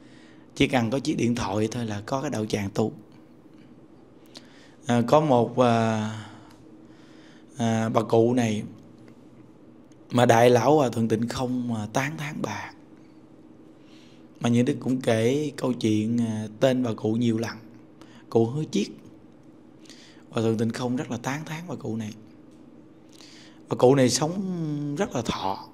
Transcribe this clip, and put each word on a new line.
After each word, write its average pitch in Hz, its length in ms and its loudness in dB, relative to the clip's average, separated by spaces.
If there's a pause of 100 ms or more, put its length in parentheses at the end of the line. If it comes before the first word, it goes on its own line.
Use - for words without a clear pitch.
(560)
chỉ 139 120 2
cần 120 220 0
có 135 100 -2
chiếc 156 180 -4
điện 120 180 0
thoại 107 360 -2
thôi 120 140 -6
là 104 200 -8
có 135 160 -4
cái 147 80 -6
đạo 110 160 -4
tràng 104 280 -4
tu. 110 180 0 (2000)
À, 120 200 2
có 151 140 6
một, 120 380 2
à, 110 680 0 (1300)
à, 113 320 0
bà 123 120 2
cụ 117 320 4
này 110 300 0 (1500)
mà 123 140 6
Đại 120 240 8
Lão 123 260 6
Hòa 135 140 4
Thượng 113 180 -2
Tịnh 113 200 0
Không, 123 480 -4
à, 104 180 -6
tán 143 240 -4
thán 151 240 -10
bà. 104 300 -10 (1700)
Mà 120 100 -2
những 120 160 4
đức 139 140 -2
cũng 127 220 -4
kể 127 560 0
câu 127 160 -2
chuyện, 110 480 0
à, 110 260 -4 (120)
tên 127 240 2
bà 113 100 -2
cụ 110 200 -2
nhiều 117 240 0
lần. 113 200 -6 (720)
Cụ 113 160 4
Hứa 147 260 -4
Chiết. 196 160 -2 (1400)
Hòa 117 140 -2
Thượng 113 140 0
Tịnh 113 120 0
Không 123 260 -4
rất 135 160 -6
là 113 60 -6
tán 139 280 -6
thán 160 220 -12
bà 123 80 -10
cụ 113 200 -8
này. 107 180 -8 (1600)
Bà 123 60 4
cụ 127 200 8
này 127 140 4
sống 156 880 -4
rất - 200 -4
là 123 60 -2
thọ - 520 -6